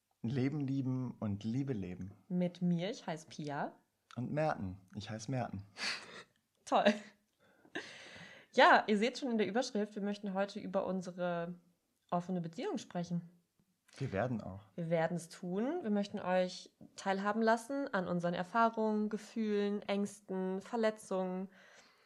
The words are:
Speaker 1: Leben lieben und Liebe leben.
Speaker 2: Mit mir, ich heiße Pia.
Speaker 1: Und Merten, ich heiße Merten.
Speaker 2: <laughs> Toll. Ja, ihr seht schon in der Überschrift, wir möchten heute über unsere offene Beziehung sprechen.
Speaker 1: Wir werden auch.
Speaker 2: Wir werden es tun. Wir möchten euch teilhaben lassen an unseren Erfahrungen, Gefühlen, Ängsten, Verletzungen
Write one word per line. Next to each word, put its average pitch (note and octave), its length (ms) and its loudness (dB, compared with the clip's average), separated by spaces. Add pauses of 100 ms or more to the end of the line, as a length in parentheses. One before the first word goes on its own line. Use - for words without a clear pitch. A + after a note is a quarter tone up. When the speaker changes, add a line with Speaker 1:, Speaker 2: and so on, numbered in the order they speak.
(220)
Speaker 1:
Leben C3+ 380 0
lieben C3 600 0
und G2+ 240 -2
Liebe C3 300 -2
leben. F#2 380 -6 (160)
Speaker 2:
Mit F3+ 340 0
mir, F3 280 2
ich C#4 180 -10
heiße D#3+ 200 -6
Pia. D3+ 440 -6 (440)
Speaker 1:
Und B2 160 -4
Merten, C#3+ 460 0 (180)
ich - 140 -10
heiße A2 220 -8
Merten. A2 320 -2 (520)
Speaker 2:
<laughs> - 500 -20
Toll. A3 280 6 (1600)
Ja, C#4 340 10
ihr G#3+ 100 4
seht A3 220 2
schon C4 120 -2
in A3+ 60 2
der G3+ 100 4
Überschrift, G#3 480 0
wir G3+ 60 -6
möchten G3+ 320 -4
heute G3 260 -2
über F#3+ 260 0
unsere F3 680 -2 (560)
offene F3 320 0
Beziehung B3+ 360 -4
sprechen. F3 440 -4 (760)
Speaker 1:
Wir C3 140 -4
werden G#2+ 300 0
auch. F#2+ 200 -10 (140)
Speaker 2:
Wir E3 140 -4
werden E3 280 2
es - 120 -10
tun. A3 540 -2
Wir A3 80 -2
möchten G3+ 280 0
euch F#3 500 0 (260)
teilhaben G3+ 460 0
lassen A#3 520 2
an F#3 140 2
unseren F3 260 2
Erfahrungen, G#3+ 760 2
Gefühlen, G#3 720 0
Ängsten, F#3+ 800 -2
Verletzungen F#3+ 840 -2 (580)